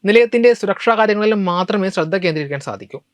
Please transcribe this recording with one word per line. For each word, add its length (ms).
നിലയത്തിന്റെ 420
സുരക്ഷാ 360
കാര്യങ്ങളിലും 440
മാത്രമേ 440
ശ്രദ്ധ 280
കേന്ദ്രീകരിക്കാൻ 440
സാധിക്കൂ. 320